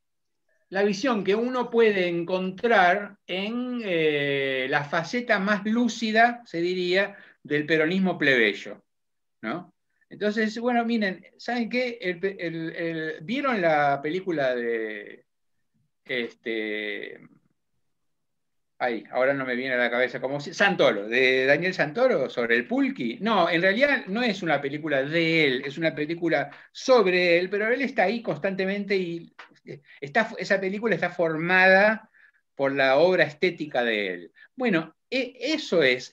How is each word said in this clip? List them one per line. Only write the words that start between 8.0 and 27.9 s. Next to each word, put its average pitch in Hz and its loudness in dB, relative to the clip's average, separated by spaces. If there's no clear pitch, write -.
plebeyo, 117 2
¿no? 160 -8
Entonces, 214 -4
bueno, 240 0
miren, 214 -2
¿saben 240 -6
qué? 240 -4
El 180 -4
pe-, 196 -4
el, 165 -6
el, 165 -6
¿vieron 240 -2
la 147 2
película 156 -2
de, 110 -6
este, 107 -6
ay, 120 -4
ahora 131 2
no 139 -4
me 127 -4
viene 127 -4
a 123 0
la 120 0
cabeza, 123 -2
cómo 139 -4
se, 165 -12
Santoro, 151 2
de 131 2
Daniel 170 2
Santoro, 160 0
sobre 117 0
el 123 0
Pulqui? 233 -2
No, 190 2
en 175 2
realidad 240 2
no 202 -2
es 226 -2
una 151 0
película 143 -2
de 160 2
él, 131 0
es 143 -8
una 160 0
película 151 -2
sobre 180 4
él, 180 0
pero 208 -2
él 269 0
está 220 0